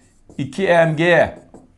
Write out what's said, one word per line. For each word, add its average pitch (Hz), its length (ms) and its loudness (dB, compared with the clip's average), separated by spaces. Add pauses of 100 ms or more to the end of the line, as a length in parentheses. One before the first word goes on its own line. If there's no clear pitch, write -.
(380)
iki 143 260 -8
M 170 340 2
G. 160 420 0 (380)